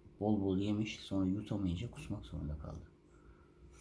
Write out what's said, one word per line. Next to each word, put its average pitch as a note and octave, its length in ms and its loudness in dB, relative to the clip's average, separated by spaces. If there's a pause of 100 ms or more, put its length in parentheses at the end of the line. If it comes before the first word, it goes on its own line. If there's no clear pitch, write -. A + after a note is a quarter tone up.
(200)
Bol G#2 200 6
bol F#2+ 180 4
yemiş, G#2 420 0
sonra F#2+ 260 2
yutamayınca G2 640 0
kusmak - 360 -6
zorunda D2+ 320 -4
kaldı. - 320 -10 (920)